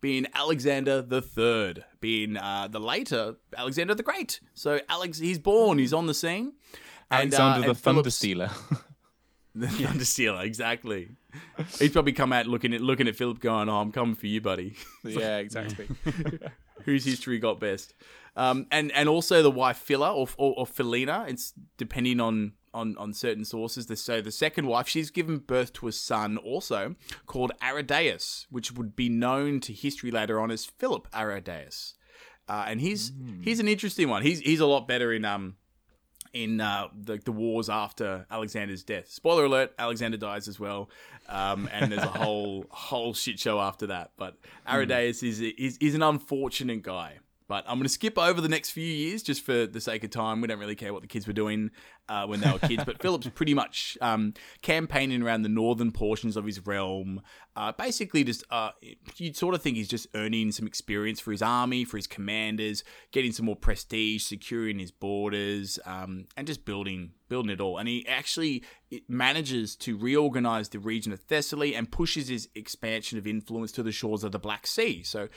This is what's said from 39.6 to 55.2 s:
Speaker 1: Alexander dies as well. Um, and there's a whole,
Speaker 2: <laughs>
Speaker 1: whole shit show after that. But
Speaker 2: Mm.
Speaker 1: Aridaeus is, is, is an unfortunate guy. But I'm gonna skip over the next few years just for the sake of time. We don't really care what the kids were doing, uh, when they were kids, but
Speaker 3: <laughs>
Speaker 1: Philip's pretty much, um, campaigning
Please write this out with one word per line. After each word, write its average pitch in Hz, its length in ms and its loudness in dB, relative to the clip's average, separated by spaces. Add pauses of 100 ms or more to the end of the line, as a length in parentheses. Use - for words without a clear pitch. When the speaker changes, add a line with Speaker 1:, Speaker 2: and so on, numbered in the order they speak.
Speaker 1:
Alexander 117 380 -2
dies 104 300 -6
as 98 120 -12
well. 101 320 -6 (360)
Um, 98 460 -2
and 104 180 0
there's 101 120 0
a - 40 -2
whole, 104 600 -2
Speaker 2:
<laughs> - 20 -20
Speaker 1:
whole 117 460 -4
shit 104 240 -4
show 107 200 2
after 98 280 -2
that. 90 280 -8
But 92 200 -10 (320)
Speaker 2:
Mm. 123 60 0 (140)
Speaker 1:
Aridaeus 120 400 2
is, 110 140 -4
is, 120 400 -4
is 147 140 4
an 156 80 4
unfortunate 135 800 0
guy. 85 340 -8 (320)
But 98 160 -4
I'm 120 140 -2
gonna 135 80 2
skip - 300 0
over 175 240 6
the 160 80 2
next 156 220 0
few 160 140 -6
years 165 380 -2
just 139 220 -2
for 120 200 4
the 104 140 -6
sake 110 240 -4
of 107 60 -6
time. 110 320 -2
We 117 80 0
don't 107 100 -4
really 104 160 -6
care 104 160 -10
what 98 100 -8
the - 60 -18
kids 104 200 -6
were 107 60 -4
doing, 107 380 0 (380)
uh, 101 160 -2
when 104 140 -2
they 135 120 4
were 117 80 0
kids, 143 260 0
but 123 120 -6
Speaker 3:
<laughs> - 40 -16
Speaker 1:
Philip's 170 280 0
pretty 151 240 0
much, - 480 -2
um, 110 320 2 (280)
campaigning 143 600 0